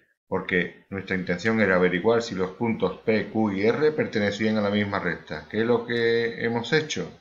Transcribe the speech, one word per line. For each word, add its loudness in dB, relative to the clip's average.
Porque -2
nuestra -4
intención 0
era 4
averiguar 4
si -6
los -2
puntos -2
P, 0
Q 0
y -2
R 2
pertenecían 0
a 2
la 0
misma 0
recta. -6
¿Qué -2
es 2
lo 2
que 0
hemos -2
hecho? -2